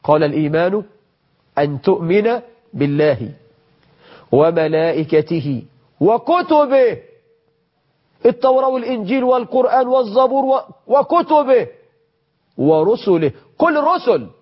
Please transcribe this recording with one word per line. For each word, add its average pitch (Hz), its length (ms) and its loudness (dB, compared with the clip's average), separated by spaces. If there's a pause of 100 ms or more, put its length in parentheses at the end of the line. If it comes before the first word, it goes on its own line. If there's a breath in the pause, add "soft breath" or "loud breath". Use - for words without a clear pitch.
قال: 151 200 2
"الإيمان 156 580 -2 (760)
أن 147 220 -2
تؤمن 202 600 0 (340)
بالله 143 540 0 (1040 soft breath)
وملائكته 156 1300 0 (380)
وكتبه"، 269 1000 2 (1300)
التوراة 262 420 0
والإنجيل 247 560 -4
والقرآن 254 600 0
والزبور 254 580 0
و-، 269 160 0 (260)
"وكتبه 277 800 2 (920)
ورسله"، 160 760 0 (260 soft breath)
كل 320 200 2
الرسل 285 480 0 (160)